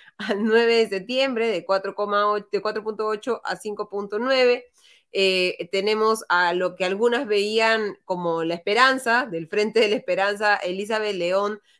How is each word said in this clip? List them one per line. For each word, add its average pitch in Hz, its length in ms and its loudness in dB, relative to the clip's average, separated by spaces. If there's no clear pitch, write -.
al 208 260 -2
nueve 233 320 4
de 226 140 4
septiembre 233 580 -2
de 175 160 -2
cuatro 196 300 -2
coma 208 360 0
ocho, 208 220 -2
de 202 80 0
cuatro 214 240 -4
punto 214 220 -6
ocho 214 380 -4
a 180 120 -6
cinco 208 320 -8
punto 202 300 -6
nueve. 254 480 2
Eh, 185 600 0
tenemos 214 560 0
a 175 240 4
lo 180 240 -2
que 190 80 -2
algunas 233 420 0
veían 214 800 0
como 170 400 -4
la 165 80 -2
esperanza, 247 720 2
del 165 220 -8
Frente 208 320 0
de 220 80 4
la 202 80 0
Esperanza, 202 600 0
Elizabeth 208 600 -4
León, 196 460 -2